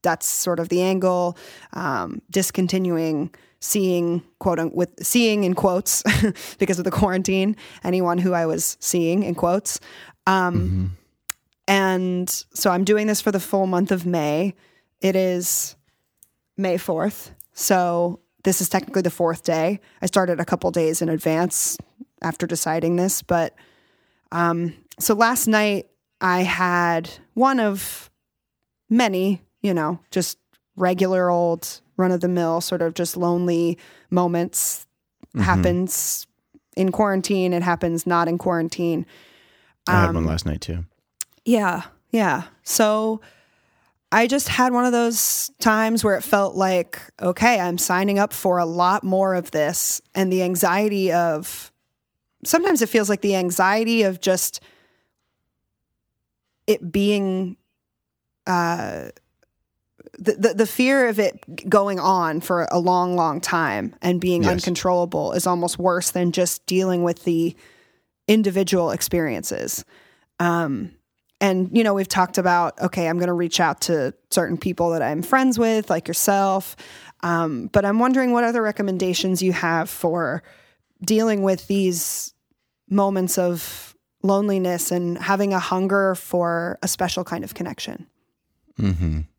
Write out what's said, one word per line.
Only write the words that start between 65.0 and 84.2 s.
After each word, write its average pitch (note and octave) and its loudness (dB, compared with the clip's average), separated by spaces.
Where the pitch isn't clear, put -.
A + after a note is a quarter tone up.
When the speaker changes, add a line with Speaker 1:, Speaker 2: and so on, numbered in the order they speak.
Speaker 1:
is F3+ -2
almost F3 -2
worse F3+ 0
than F3+ 0
just - -2
dealing F#3 0
with E3+ -2
the E3 0
individual F#3+ 2
experiences. - -4
Um, E3+ -2
and, F#3 2
you A3+ 6
know, G#3 2
we've F#3+ 0
talked F3+ 0
about, F3 0
okay, F3 -2
I'm E3+ 0
gonna F3 0
reach E3+ -2
out D#3+ 2
to D3 0
certain F3 0
people F3 0
that D#3+ 0
I'm D3 -2
friends B3+ 2
with, A3+ 0
like E3+ -2
yourself. G3 0
Um, E3 -2
but G3+ 2
I'm G#3 2
wondering B3+ 4
what A#3+ 2
other A#3 0
recommendations F#3+ 0
you F#3 2
have E3 0
for E3 -2
dealing A3 2
with F#3+ 0
these F#3 -2
moments G3 2
of - -4